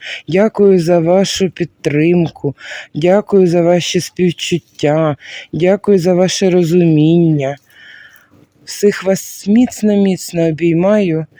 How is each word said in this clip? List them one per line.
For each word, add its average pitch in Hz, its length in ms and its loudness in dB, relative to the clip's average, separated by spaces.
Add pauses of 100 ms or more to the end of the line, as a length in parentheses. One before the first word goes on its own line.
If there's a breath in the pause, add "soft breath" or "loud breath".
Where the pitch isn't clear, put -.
(280 loud breath)
Дякую 196 520 2
за 170 200 2
вашу 180 500 0
підтримку. 156 1040 -2 (400 loud breath)
Дякую 190 520 2
за 170 140 0
ваші 175 380 0
співчуття. 160 1160 -2 (360 loud breath)
Дякую 190 460 0
за 180 140 0
ваше 185 360 0
розуміння. 160 1040 2 (1080 loud breath)
Всіх - 380 -2
вас - 440 -6
міцно-міцно 202 1000 0
обіймаю. 170 760 0 (140 loud breath)